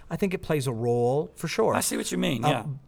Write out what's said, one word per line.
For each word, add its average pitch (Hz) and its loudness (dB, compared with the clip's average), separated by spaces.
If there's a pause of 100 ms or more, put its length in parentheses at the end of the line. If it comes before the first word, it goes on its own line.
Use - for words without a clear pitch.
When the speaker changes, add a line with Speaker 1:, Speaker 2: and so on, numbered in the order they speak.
Speaker 1:
I 170 -4
think 190 0
it 185 -6
plays 147 0
a 135 0
role 120 0
for - -8
sure. 220 2
Speaker 2:
I - 2
see - 0
what 220 -4
you 180 0
mean, 160 0
Speaker 1:
Uh, 151 6
Speaker 2:
yeah. 123 0 (240)